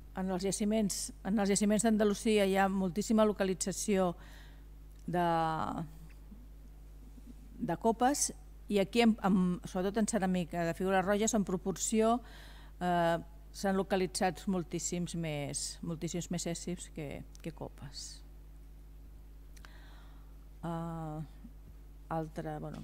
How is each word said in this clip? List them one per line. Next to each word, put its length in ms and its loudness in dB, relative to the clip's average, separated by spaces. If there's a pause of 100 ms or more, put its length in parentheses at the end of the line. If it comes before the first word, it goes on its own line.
(180)
en 160 0
els 100 0
jaciments, 560 2 (260)
en 120 2
els 120 4
jaciments 360 4
d'Andalusia 600 6
hi 120 4
ha 120 6
moltíssima 560 4
localització 840 2 (920)
de, 200 2 (2250)
de 220 -2
copes 480 4 (400)
I 140 4
aquí, 220 4
en, 200 8
en, 180 6 (220)
sobretot 380 0
en 80 2
ceràmica 580 0
de 80 0
figures 280 4
roges, 300 2
en 140 4
proporció, 680 2 (640)
eh, 360 4 (420)
s'han 200 2
localitzat 680 2
moltíssims 720 -2
més, 500 -4 (160)
moltíssims 480 -4
més 220 -2
èssips 420 -6
que, 140 -6 (340)
que 140 -8
copes. 500 -12 (2500)
Eh, 540 -4 (920)
altre, 500 -4
bueno, 260 -8